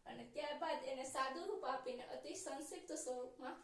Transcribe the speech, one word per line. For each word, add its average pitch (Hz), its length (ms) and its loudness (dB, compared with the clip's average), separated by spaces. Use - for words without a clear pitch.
અને 240 180 -6
ત્યારબાદ 294 600 2
એને 262 200 0
સાદું 262 420 2
રૂપ - 180 2
આપીને 247 400 2
અતિ - 320 -4
સંક્ષિપ્ત 302 560 -4
સ્વરૂપમાં 254 720 -2